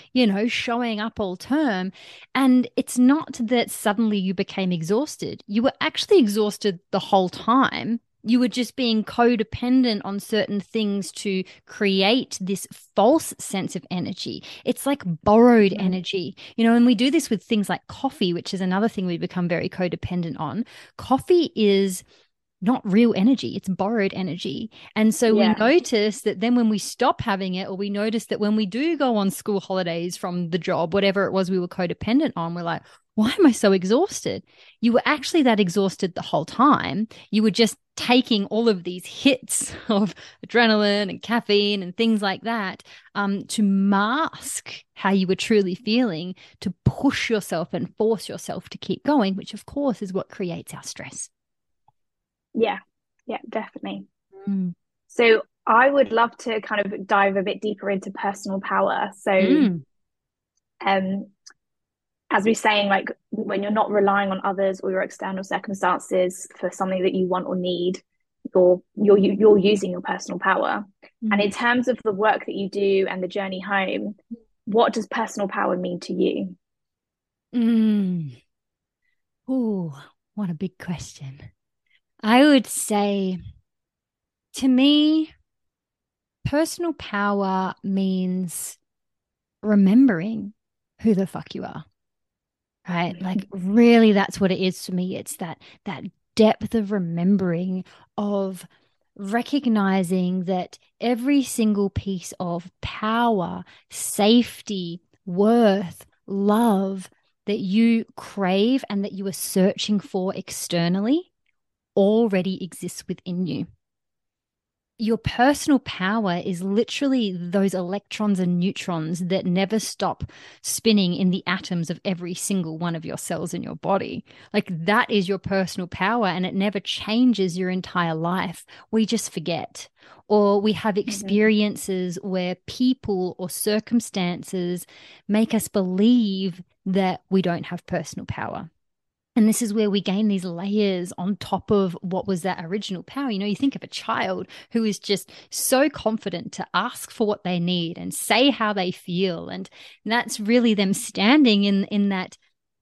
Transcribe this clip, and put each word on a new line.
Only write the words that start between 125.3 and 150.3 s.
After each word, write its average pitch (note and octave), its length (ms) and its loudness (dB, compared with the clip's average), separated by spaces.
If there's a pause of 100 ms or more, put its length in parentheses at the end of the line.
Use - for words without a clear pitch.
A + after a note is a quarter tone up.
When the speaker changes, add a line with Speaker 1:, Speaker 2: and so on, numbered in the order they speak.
Speaker 1:
personal F#3 500 -4
power, G#3+ 400 0
and F3+ 180 -2
it - 80 -6
never G3 280 -2
changes G#3 760 0
your F#3 120 -2
entire F3+ 460 -2
life. F3 500 -4 (260)
We A3 140 2
just - 260 -4
forget, - 560 -8 (400)
or G#3 320 4
we G#3 140 2
have G#3 220 -2
Speaker 2:
Mm-hmm. G3+ 140 -2
Speaker 1:
experiences G3+ 1120 0
where F#3 320 -4 (100)
people G3+ 720 -2
or F3 120 -8
circumstances F#3 1400 -4 (440)
make A3 240 2
us A3 160 -2
believe G3 920 2 (240)
that F#3+ 440 0
we F#3+ 120 4
don't F3 260 -2
have - 180 -10
personal - 400 -8
power. - 440 -8 (680)
And G#3+ 120 6
this A3 120 0
is G#3 120 -2
where G#3+ 160 2
we G3+ 100 0
gain G3+ 300 0
these F#3+ 160 -2
layers F#3+ 720 -2
on F#3 180 -4
top - 340 -6
of G3 220 2 (100)
what F#3 240 -4
was F#3+ 180 -4
that F#3 200 -6
original F#3 400 -8
power. C#4 260 -8
You G3+ 100 -4
know, G3 60 -4
you G#3 100 -2
think - 200 0
of - 80 -14
a - 40 -16
child F#3 600 -6 (240)
who A3+ 140 0
is G#3 120 -2
just - 320 -4 (200)
so C4+ 400 2
confident G#3+ 640 -4
to - 200 -10
ask - 380 -4
for A3 160 -2
what G#3 160 -2
they F3+ 160 -2
need F3 380 -2
and F3+ 160 -8
say A#3+ 360 2
how G#3+ 220 0
they F#3 200 -2
feel. F3 580 -4
And F#3 200 -12 (360)
that's A3+ 340 -4